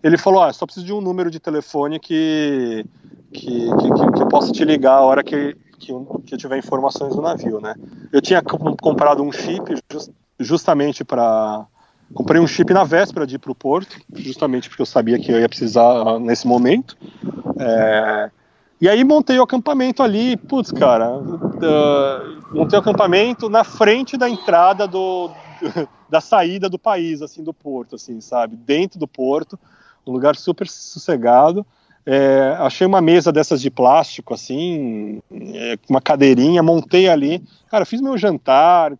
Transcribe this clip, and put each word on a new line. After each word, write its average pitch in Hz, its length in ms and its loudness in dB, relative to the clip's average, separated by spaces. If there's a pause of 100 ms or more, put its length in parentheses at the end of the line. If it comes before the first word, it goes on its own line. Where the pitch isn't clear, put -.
ele 160 140 4
falou, 190 260 4
ah, 147 80 2
só - 140 -10
preciso 175 200 -14
de 196 80 -8
um 208 80 -4
número 185 300 -4
de 160 80 -14
telefone 151 600 -6
que, 147 840 -2 (460)
que, - 160 -16
que, 117 460 0
que, - 180 2
que - 100 0
eu - 60 2
possa - 240 2
te 165 140 0
ligar 135 320 4
a 139 40 6
hora 135 220 4
que, 143 320 -6 (240)
que - 140 -16
eu, 127 320 -12
que - 80 -14
eu 127 40 -10
tiver 135 200 -8
informações 135 580 -4
do 151 60 -4
navio, 117 400 -6
né? 107 140 -10 (360)
Eu 143 100 2
tinha 180 200 2
com-, 156 340 -6
comprado 147 480 0
um 143 80 -6
chip 180 420 -8 (160)
jus-, - 220 -14 (260)
justamente 143 680 -2
pra, 110 600 -2 (480)
comprei 151 280 2
um 165 60 4
chip - 260 0
na 190 100 4
véspera 165 420 0
de 131 100 -12
ir 127 40 -10
pro 131 160 -10
porto, 165 400 -4 (200)
justamente 131 520 -6
porque - 140 -10
eu 123 40 -2
sabia 117 320 0
que 117 140 -4
eu 117 80 2
ia 117 80 2
precisar 117 720 2
nesse 120 260 -2
momento. 123 520 0 (600)
É, 110 720 0 (520)
e 175 80 4
aí 220 160 4
montei 269 340 2
o 254 40 6
acampamento 262 600 -2
ali, 226 320 0
putz, - 360 -6
cara, 120 480 2
uh, 151 1300 -2
montei 156 240 0
o 196 40 4
acampamento 208 680 0
na 220 140 2
frente 240 540 0
da 247 120 -2
entrada 190 580 2
do, 185 440 -6 (400)
<laughs> - 380 -12
da 208 120 0
saída 190 480 -2
do 180 80 -8
país, 170 440 -4
assim, 151 220 -16
do 156 100 -12
porto, 131 420 -12
assim, 113 260 -16
sabe? 117 340 -4
Dentro 151 440 -4
do 147 80 -6
porto, 139 500 -6 (480)
um 131 60 -12
lugar 139 240 2
super 180 320 -6
sossegado. 147 1000 0 (400)
É, 135 540 2
achei 143 260 0
uma 190 160 4
mesa 165 300 4
dessas 147 280 0
de 127 120 -4
plástico, 131 600 2
assim, 123 880 -8 (100)
é, - 460 -12 (120)
uma 120 120 2
cadeirinha, 139 600 4
montei 170 480 4
ali. 156 320 0 (300)
Cara, 208 140 0
fiz 233 160 -6
meu 269 160 -4
jantar 170 840 2